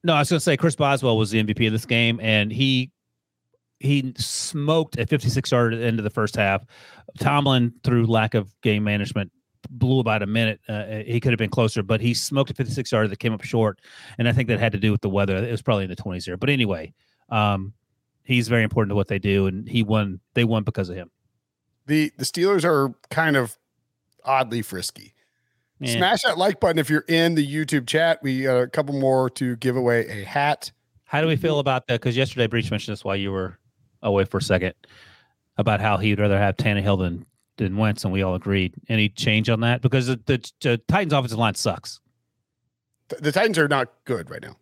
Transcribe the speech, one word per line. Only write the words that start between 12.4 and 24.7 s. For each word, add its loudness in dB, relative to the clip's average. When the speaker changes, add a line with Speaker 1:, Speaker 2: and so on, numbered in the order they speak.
Speaker 1:
a -8
fifty-six -6
yard 2
that -10
came -2
up -8
short, -2
and 2
I 2
think 0
that 0
had 2
to -4
do 2
with 0
the -4
weather. 0
It -4
was -6
probably 0
in -8
the -10
twenties -8
here. -8
But 0
anyway, 0
um, 0
he's 2
very 2
important 0
to -2
what 0
they -2
do, 2
and -4
he 0
won. 0
They 4
won 0
because -4
of -10
him. -14
Speaker 2:
The, 2
the -8
Steelers 0
are 2
kind 2
of -2
oddly 0
frisky. -10